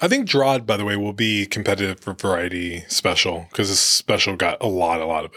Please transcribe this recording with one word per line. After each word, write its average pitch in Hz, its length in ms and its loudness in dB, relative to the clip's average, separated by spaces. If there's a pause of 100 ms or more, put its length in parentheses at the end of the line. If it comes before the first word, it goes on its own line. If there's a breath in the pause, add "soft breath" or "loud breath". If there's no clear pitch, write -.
I 175 80 4
think 254 180 2
Gerard, 135 380 2
by 107 100 2
the 104 80 0
way, 101 140 0
will 104 160 -2
be 107 320 0
competitive 98 560 -2
for - 120 -8
Variety 87 760 -2
special 85 640 0
'cause 101 160 0
this 95 100 0
special - 560 2
got 87 240 0
a 117 80 0
lot, 85 320 0
a 80 60 -4
lot 80 180 -2
of 80 140 -12